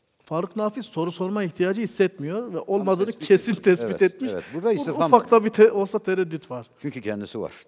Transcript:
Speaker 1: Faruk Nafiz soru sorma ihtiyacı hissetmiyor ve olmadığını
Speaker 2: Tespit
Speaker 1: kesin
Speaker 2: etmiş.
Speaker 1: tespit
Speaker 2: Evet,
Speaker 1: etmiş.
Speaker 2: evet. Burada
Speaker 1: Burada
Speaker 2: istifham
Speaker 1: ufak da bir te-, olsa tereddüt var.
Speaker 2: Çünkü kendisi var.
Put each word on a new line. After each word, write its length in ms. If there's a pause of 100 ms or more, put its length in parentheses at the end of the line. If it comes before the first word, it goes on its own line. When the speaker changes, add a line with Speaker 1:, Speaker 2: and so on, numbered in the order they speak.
(240)
Speaker 1:
Faruk 320
Nafiz 300
soru 260
sorma 320
ihtiyacı 360
hissetmiyor 760
ve 40
olmadığını 480
Speaker 2:
Tespit 220
Speaker 1:
kesin 240
Speaker 2:
etmiş. 120
Speaker 1:
tespit 260
Speaker 2:
Evet, 120
Speaker 1:
etmiş. 300
Speaker 2:
evet. 120 (100)
Burada 120
Speaker 1:
Burada 140
Speaker 2:
istifham 320
Speaker 1:
ufak 180
da 140
bir 60
te-, 200
olsa 280
tereddüt 520
var. 160 (120)
Speaker 2:
Çünkü 220
kendisi 400
var. 120 (160)